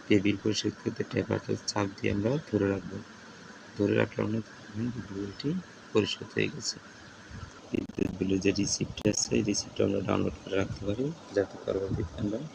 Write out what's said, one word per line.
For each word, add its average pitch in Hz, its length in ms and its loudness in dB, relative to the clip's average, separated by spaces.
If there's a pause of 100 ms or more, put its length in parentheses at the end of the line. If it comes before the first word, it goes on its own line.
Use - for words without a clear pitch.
পে - 200 6
বিল 101 200 4
পরিশোধ 107 380 0
করতে 110 300 -2
ট্যাপ 101 240 2
অর্থাৎ 104 240 -2 (120)
চাপ 101 240 2
দিয়ে 104 200 0
আমরা 101 160 2 (160)
ধরে 101 260 4
রাখবো। 92 240 -4 (800)
ধরে 101 240 6
রাখলে 110 240 0
আমরা 107 140 2
দেখবেন 107 560 -6
বিদ্যুৎ 101 200 -8
বিলটি 101 340 -4 (440)
পরিশোধ - 420 2
হয়ে 107 160 2
গেছে। - 260 -6 (920)
বিদ্যুৎ - 460 0
বিলের 92 300 2
যে 98 140 6
রিসিপ্ট - 380 0 (140)
আছে, - 240 0
এই 120 140 6
রিসিপ্টটা - 380 0
আমরা 98 200 2
ডাউনলোড 98 340 2
করে 95 200 -4
রাখতে 104 240 -2
পারি, 104 200 0 (280)
যাতে 98 220 2 (100)
পরবর্তীতে 101 580 0
আমরা 104 160 0 (160)